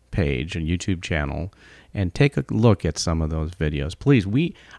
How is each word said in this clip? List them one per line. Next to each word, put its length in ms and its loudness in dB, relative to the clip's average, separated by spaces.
page 440 -2
and 120 -2
YouTube 360 -2
channel 500 -4
and 200 -2
take 240 2
a 120 -2
look 360 4
at 120 -2
some 240 0
of 80 0
those 220 -4
videos. 480 -4
Please, 260 4
we, 300 -2